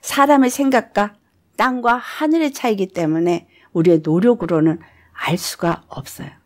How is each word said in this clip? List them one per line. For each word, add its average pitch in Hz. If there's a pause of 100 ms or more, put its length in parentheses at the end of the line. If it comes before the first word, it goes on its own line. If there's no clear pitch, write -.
사람의 277
생각과 240 (440)
땅과 247
하늘의 311
차이기 196
때문에 170 (260)
우리의 165
노력으로는 165 (340)
알 -
수가 -
없어요. - (160)